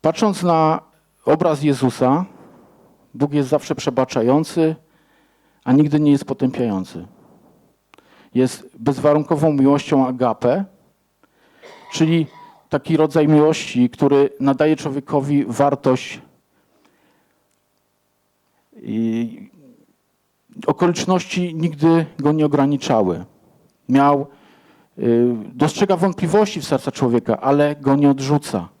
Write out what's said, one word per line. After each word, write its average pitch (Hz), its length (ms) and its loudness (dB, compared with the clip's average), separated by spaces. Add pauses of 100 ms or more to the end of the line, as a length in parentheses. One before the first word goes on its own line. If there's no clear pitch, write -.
Patrząc 180 420 -2
na 160 360 2 (460)
obraz 156 380 0
Jezusa, 135 600 0 (880)
Bóg 143 200 -2
jest 139 160 -2
zawsze 147 260 -2
przebaczający, 139 1000 0 (880)
a 123 100 0
nigdy 151 260 4
nie 151 120 4
jest 135 140 0
potępiający. 104 800 -4 (1300)
Jest 127 360 -2 (100)
bezwarunkową 147 760 0
miłością 139 540 2
agape, 127 580 -2 (1300)
czyli 160 340 0 (420)
taki 156 280 -2
rodzaj 151 300 2
miłości, 151 600 2
który 139 400 2 (100)
nadaje 139 360 2
człowiekowi 143 720 -2
wartość. 131 760 -2 (2500)
I 113 720 -6 (1160)
okoliczności 175 880 -2
nigdy 160 500 2 (120)
go 147 140 0
nie 156 140 2
ograniczały. 131 800 0 (640)
Miał, 139 380 2 (680)
y, 120 380 0 (180)
dostrzega 165 440 0
wątpliwości 185 640 0
w - 40 -12
serca 135 260 -4
człowieka, 117 500 -2
ale 147 340 0
go 139 200 0
nie 143 140 4
odrzuca. 135 600 -2 (100)